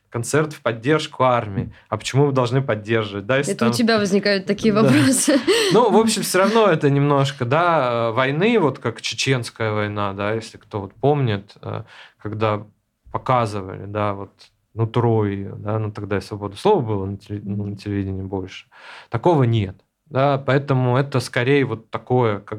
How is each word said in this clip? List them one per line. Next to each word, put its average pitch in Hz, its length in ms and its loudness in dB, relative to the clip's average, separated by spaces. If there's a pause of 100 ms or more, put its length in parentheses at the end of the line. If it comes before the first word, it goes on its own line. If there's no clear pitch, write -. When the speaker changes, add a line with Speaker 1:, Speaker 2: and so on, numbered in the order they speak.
(100)
Speaker 1:
концерт 147 440 -2
в - 80 -20
поддержку 131 640 0
армии. 107 480 0 (180)
А 110 60 -2
почему 135 300 2
вы 143 60 0
должны 127 300 2
поддерживать? 107 640 -2
Да, 123 120 2
если 147 160 -2
Speaker 2:
Это 233 120 -2
у - 20 4
Speaker 1:
там 233 100 2
Speaker 2:
тебя 226 200 2
возникают 202 480 0
такие 214 280 0
Speaker 1:
Да. 220 80 4
Speaker 2:
вопросы. 269 560 4 (340)
Speaker 1:
Ну, 233 180 6
в 185 60 4
общем, 220 260 2
все - 160 0
равно 214 280 4
это 151 240 2
немножко, 139 540 2
да, 127 640 2
э, 113 40 0
войны, 147 460 2
вот 151 200 2
как - 240 -6
чеченская 117 720 -2
война, 104 420 -2
да, 101 220 -2
если - 220 -12
кто - 220 -8
вот 98 140 -10
помнит, 127 680 -2
э, 110 200 -8 (400)
когда 107 400 -2 (500)
показывали, 101 720 -2
да, 104 280 -2
вот 98 160 -12 (440)
нутро 113 520 0
ее, 98 300 -6
да, 104 220 -4
ну, 107 140 -4
тогда 101 240 -6
и 95 40 -2
свобода 101 360 -10
слова 196 240 2
была 107 260 -4
на 98 100 -6
теле-, 104 280 -12
ну, 101 220 -4
на 101 100 -8
телевидении 98 460 -4
больше. 95 420 -8 (460)
Такого 143 340 2
нет, 110 300 0 (320)
да, 135 320 0
поэтому 131 580 0
это 139 240 0
скорее 135 440 2
вот 110 260 -6
такое, 113 500 0
как 107 180 -12